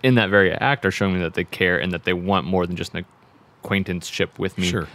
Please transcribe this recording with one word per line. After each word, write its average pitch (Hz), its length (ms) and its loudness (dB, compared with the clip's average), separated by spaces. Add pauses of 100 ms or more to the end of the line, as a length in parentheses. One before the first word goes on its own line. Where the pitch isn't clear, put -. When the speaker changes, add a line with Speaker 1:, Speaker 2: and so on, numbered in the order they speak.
Speaker 1:
in 127 140 4
that 107 120 4
very 98 240 6
act, 139 320 -2
are 95 60 2
showing 95 240 0
me 92 60 0
that 82 140 -2
they 92 100 -2
care 90 340 0
and 90 140 -2
that 85 120 -6
they 92 80 0
want 90 340 0
more 90 200 0
than 87 100 -6
just - 180 -8
an 87 100 -8 (580)
acquaintanceship 92 760 -4
with 95 200 -4
me, 92 100 0
Speaker 2:
Sure. 87 260 -4